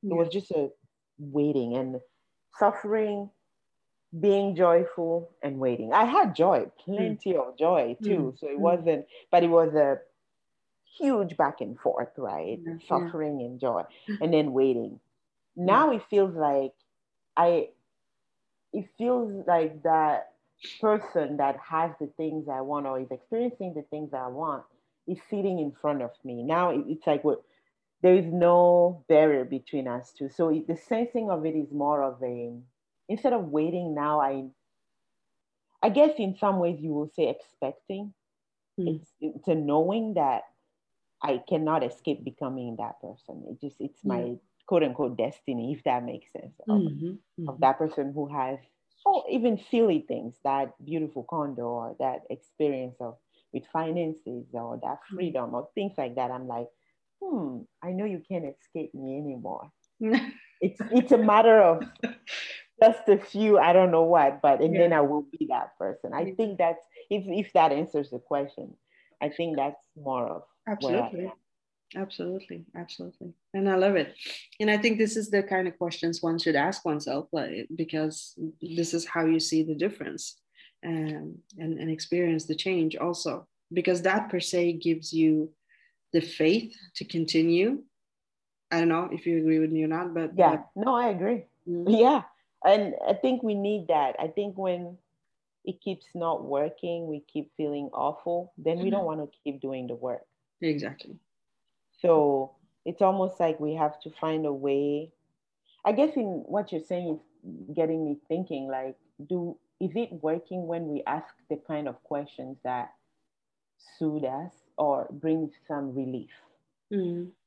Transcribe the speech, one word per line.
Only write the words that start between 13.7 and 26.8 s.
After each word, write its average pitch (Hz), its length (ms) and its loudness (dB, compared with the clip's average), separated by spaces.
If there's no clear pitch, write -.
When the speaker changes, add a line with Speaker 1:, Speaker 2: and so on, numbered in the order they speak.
Speaker 2:
Mm. 208 140 -6
Speaker 1:
and 165 120 2
then 151 200 2
waiting. 123 460 0
Speaker 2:
Yeah. 180 100 -4
Speaker 1:
Now 262 260 4
it 220 180 -4
feels 196 260 2
like 139 380 0
I, 170 320 4
it 190 140 -6
feels 226 480 -2
like 160 380 2
that 156 500 2
person 175 560 0
that 139 220 0
has 160 400 -2
the 147 80 -8
things 156 300 -6
I 131 140 -6
want 143 260 -4
or 131 120 -4
is 131 120 -8
experiencing 226 640 -6
the 151 100 -8
things 151 300 -10
I 127 140 -6
want 139 360 -6
is 175 120 -6
sitting 190 300 -2
in 147 140 -2
front 143 280 -2
of 120 100 -6
me. 123 200 -8
Now 170 280 2
it, 143 160 -2